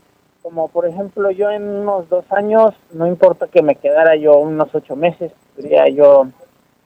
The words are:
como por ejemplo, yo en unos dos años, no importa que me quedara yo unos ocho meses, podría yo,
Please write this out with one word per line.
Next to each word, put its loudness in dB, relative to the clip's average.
como -8
por -6
ejemplo, -6
yo -4
en -8
unos -6
dos -4
años, 0
no -4
importa 0
que 2
me 0
quedara 2
yo 4
unos -2
ocho -8
meses, -6
podría 0
yo, 4